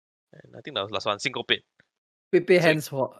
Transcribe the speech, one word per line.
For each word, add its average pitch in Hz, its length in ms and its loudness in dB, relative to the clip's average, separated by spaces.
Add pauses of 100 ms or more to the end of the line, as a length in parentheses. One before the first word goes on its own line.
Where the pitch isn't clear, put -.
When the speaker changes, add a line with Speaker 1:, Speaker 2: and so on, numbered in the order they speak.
(340)
Speaker 1:
and 120 220 -20
I 117 60 -18
think 147 140 -10
that 104 60 -2
was 101 80 -4
the 110 60 -6
last 95 100 -4
one, 104 140 -2
Syncopate. 120 440 -4 (680)
Speaker 2:
Pepe 180 260 4
Speaker 1:
So 170 40 2
Speaker 2:
hands 156 260 2
for, 135 320 -4